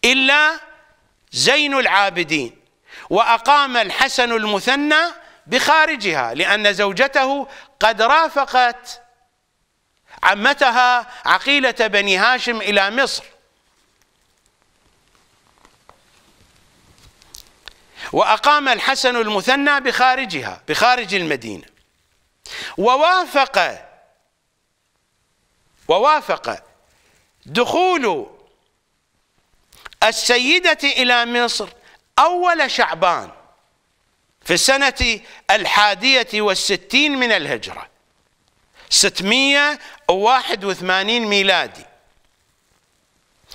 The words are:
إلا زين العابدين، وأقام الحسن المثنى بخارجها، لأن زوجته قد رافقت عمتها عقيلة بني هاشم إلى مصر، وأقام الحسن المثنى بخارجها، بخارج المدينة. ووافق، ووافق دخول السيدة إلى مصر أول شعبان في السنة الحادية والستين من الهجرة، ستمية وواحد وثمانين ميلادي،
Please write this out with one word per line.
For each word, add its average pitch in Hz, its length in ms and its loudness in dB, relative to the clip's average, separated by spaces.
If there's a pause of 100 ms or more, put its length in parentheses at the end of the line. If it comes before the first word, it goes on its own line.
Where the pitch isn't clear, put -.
إلا 277 560 2 (720)
زين 277 420 0
العابدين، 175 800 0 (540)
وأقام 240 640 2
الحسن 240 560 0
المثنى 254 680 0 (440)
بخارجها، 214 880 0
لأن 202 380 0
زوجته 262 760 0 (320)
قد 208 220 2
رافقت 262 1000 0 (1200)
عمتها 247 840 2 (220)
عقيلة 262 420 2 (160)
بني 202 300 0
هاشم 233 440 0
إلى 202 300 0
مصر، 247 340 -4 (4000)
وأقام 262 560 2
الحسن 247 480 0
المثنى 254 640 0
بخارجها، 247 880 -2
بخارج 208 460 0
المدينة. 131 500 -6 (1120)
ووافق، 269 1040 0 (2000)
ووافق 180 720 0 (840)
دخول 240 840 -2 (1700)
السيدة 277 840 0
إلى 240 420 0
مصر 240 420 -4 (500)
أول 339 520 2
شعبان 170 600 -2 (1120)
في 170 100 0
السنة 254 640 0 (300)
الحادية 208 840 2
والستين 214 840 0
من 247 160 0
الهجرة، 139 560 -6 (1040)
ستمية 269 880 0 (300)
وواحد 220 560 0
وثمانين 190 600 -2
ميلادي، 190 580 -2 (1700)